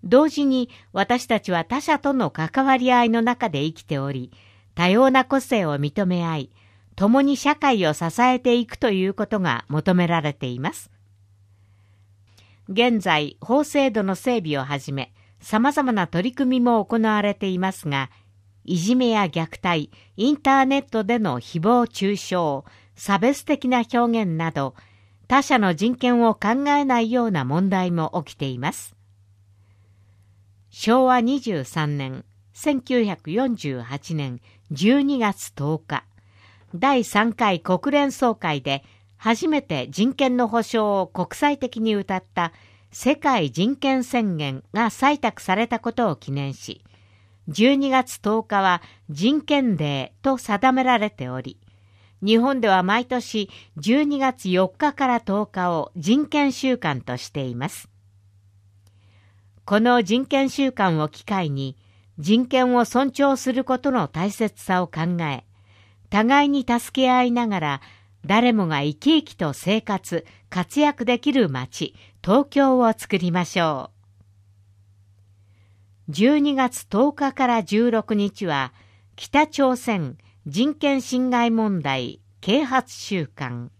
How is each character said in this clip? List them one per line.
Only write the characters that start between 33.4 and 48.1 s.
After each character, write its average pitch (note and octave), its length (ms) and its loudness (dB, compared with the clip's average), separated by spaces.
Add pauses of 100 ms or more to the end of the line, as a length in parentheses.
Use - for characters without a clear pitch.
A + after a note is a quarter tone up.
十 C3+ 260 -6
八 C3+ 340 -10
年 C3+ 260 -6 (300)
十 G#3 320 4
二 C#4 160 0
月 G#3 360 -4
十 D3+ 320 -4
日、 - 180 -8 (720)
第 B3 300 2
三 A3 280 0
回 G3 280 0
国 F#3 320 -2
連 C#4+ 200 2
総 A#3+ 220 0
会 D#3 260 -4
で C#3 240 -4 (320)
初 A3+ 320 0
め D4 140 0
て C3+ 280 -6
人 A3 220 0
権 B3+ 240 0
の B3 120 0
保 A#3 140 0
障 G#3 380 0
を F3+ 60 -2
国 - 320 -8
際 D4 200 0
的 B3 220 -8
に A3 160 0
謳 G3 200 -4
っ F#3 80 -8 (100)
た E3+ 180 -4 (380)
世 D4 260 0
界 B3 340 0
人 G3+ 260 0
権 C4 280 0
宣 A3 320 -2
言 C#3 260 -6 (100)
が A3 180 0
採 C#4 280 0
択 - 220 -4
さ F#3+ 140 -2
れ A3 120 0
た A#3 120 -4
こ A#3 140 -6
と A3+ 180 0
を C#3+ 60 -4
記 - 160 -10
念 C#3 220 -6
し、 - 280 -16 (640)
十 G#3+ 260 4
二 C#4 160 0
月 C4 280 0